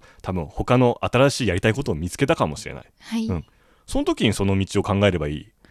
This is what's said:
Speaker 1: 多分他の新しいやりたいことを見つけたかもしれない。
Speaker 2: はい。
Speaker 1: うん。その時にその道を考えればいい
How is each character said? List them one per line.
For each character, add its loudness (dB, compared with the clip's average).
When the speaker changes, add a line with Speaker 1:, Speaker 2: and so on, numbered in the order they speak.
Speaker 1:
多 -8
分 -4
他 -2
の 4
新 4
し -4
い 0
や 2
り -2
た 4
い 2
こ -4
と -2
を -4
見 -4
つ -10
け 2
た 2
か 0
も -4
し -12
れ -10
な -14
い。 -20
Speaker 2:
は -6
い。 -2
Speaker 1:
う -2
ん。 -4
そ -4
の 0
時 0
に 4
そ -2
の 2
道 0
を 4
考 -2
え 4
れ 0
ば -2
い -4
い -14